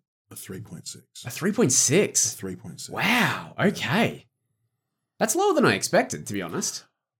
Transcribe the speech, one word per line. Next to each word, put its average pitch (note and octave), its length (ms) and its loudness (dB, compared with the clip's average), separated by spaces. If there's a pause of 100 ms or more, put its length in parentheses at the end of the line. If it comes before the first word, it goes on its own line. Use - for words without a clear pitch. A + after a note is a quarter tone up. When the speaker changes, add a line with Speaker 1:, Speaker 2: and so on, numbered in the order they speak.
(320)
Speaker 1:
a G#2+ 40 -18
three - 260 -12
point - 260 -16
six. - 380 -16
Speaker 2:
A B2 40 -10
three G3 220 -2
point G3+ 200 4
six? - 600 2
Speaker 1:
A - 40 -12
three F#2+ 180 -8
point - 260 -14
six. - 80 -12
Speaker 2:
Wow, D3+ 680 0
Speaker 1:
Yeah. C3 100 2
Speaker 2:
okay. - 580 0 (960)
That's A3 160 0
lower G4 180 4
than C#4 120 4
I A#2 80 6
expected, F#2+ 540 0
to G#2 60 -6
be G2 80 -2
honest. F2+ 440 -6 (340)